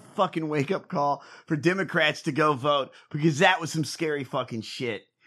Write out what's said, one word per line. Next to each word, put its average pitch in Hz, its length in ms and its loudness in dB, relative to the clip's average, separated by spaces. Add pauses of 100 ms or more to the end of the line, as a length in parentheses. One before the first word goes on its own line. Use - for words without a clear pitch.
(140)
fucking 175 340 -2
wake-up 151 400 -2
call 143 340 -2 (240)
for 165 80 0
Democrats 165 680 0
to 156 100 -2
go 151 220 4
vote 139 380 0 (180)
because 151 300 0
that 185 200 6
was 165 100 -6
some 160 140 -2
scary 147 400 -4
fucking 123 380 -6
shit. 113 400 -8 (240)